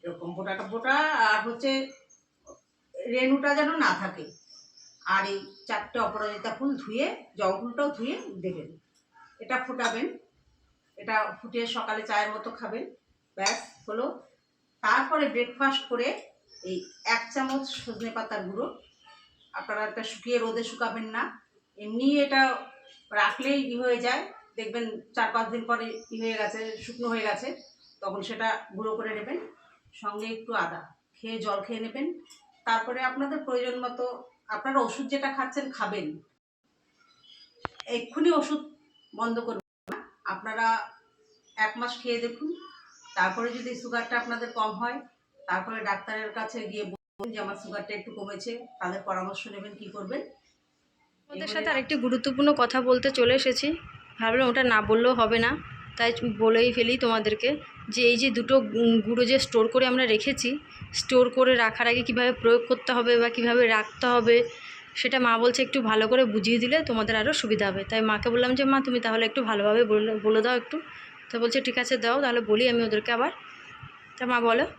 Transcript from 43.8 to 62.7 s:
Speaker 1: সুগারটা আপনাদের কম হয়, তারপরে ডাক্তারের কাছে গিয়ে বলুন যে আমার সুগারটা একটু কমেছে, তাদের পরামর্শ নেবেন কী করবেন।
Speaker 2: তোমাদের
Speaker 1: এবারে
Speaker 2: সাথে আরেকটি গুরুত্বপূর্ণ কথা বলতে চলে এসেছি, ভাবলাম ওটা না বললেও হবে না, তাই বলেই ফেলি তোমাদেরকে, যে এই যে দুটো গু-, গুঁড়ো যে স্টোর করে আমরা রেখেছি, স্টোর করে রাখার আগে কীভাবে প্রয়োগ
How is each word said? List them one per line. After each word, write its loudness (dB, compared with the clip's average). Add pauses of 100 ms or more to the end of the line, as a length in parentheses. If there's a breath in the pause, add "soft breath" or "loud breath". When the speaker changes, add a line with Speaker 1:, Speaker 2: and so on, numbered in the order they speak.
Speaker 1:
সুগারটা -6
আপনাদের -6 (100)
কম 0 (100)
হয়, -4 (500)
তারপরে -4 (120)
ডাক্তারের -6
কাছে -8 (120)
গিয়ে -6
বলুন -14
যে -10
আমার -10
সুগারটা -10
একটু -14
কমেছে, -10 (280)
তাদের -6
পরামর্শ -6 (120)
নেবেন -14
কী -16
করবেন। -8 (1040)
Speaker 2:
তোমাদের -12
Speaker 1:
এবারে -8
Speaker 2:
সাথে -2
আরেকটি -2 (100)
গুরুত্বপূর্ণ 2 (140)
কথা 2 (120)
বলতে 4 (100)
চলে 6
এসেছি, 0 (540)
ভাবলাম 4
ওটা 4 (100)
না 6 (120)
বললেও 6
হবে 4
না, 4 (480)
তাই 4 (320)
বলেই 6
ফেলি 4 (100)
তোমাদেরকে, 2 (460 loud breath)
যে 2 (100)
এই 4
যে 4 (100)
দুটো 2 (180)
গু-, 6
গুঁড়ো 4
যে 6 (100)
স্টোর 6
করে 6
আমরা 4 (100)
রেখেছি, 0 (500 loud breath)
স্টোর 6 (100)
করে 6 (120)
রাখার 2
আগে 2
কীভাবে 2 (100)
প্রয়োগ 8